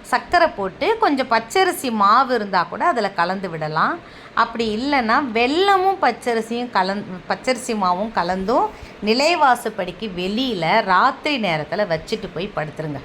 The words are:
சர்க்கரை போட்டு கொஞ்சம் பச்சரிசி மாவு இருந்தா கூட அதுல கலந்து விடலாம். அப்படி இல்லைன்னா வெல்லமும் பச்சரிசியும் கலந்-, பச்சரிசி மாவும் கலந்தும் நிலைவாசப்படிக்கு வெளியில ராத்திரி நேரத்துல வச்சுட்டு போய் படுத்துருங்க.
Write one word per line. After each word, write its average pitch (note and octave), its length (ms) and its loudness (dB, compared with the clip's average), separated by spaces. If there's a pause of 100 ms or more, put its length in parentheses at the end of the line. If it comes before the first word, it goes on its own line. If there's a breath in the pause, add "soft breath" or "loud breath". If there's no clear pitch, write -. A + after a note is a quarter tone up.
சர்க்கரை D#4 460 2
போட்டு D#4 500 -2
கொஞ்சம் C#4 340 0
பச்சரிசி C4+ 600 0
மாவு A3+ 440 4
இருந்தா G3 280 0
கூட G#3 220 -4
அதுல A3+ 260 2
கலந்து F#3 380 -2
விடலாம். D#3+ 480 -2 (360 loud breath)
அப்படி A3+ 420 0
இல்லைன்னா B3+ 460 2 (120)
வெல்லமும் F#4 680 2
பச்சரிசியும் A#3 720 -2
கலந்-, G3 300 0 (260)
பச்சரிசி A3+ 460 -2
மாவும் G3 360 0
கலந்தும் F#3+ 580 0 (360 loud breath)
நிலைவாசப்படிக்கு A#3 1120 0
வெளியில G3+ 680 0
ராத்திரி A#3 680 2
நேரத்துல E3 500 -2
வச்சுட்டு G3+ 340 -6
போய் G3 220 -6
படுத்துருங்க. D3+ 500 -6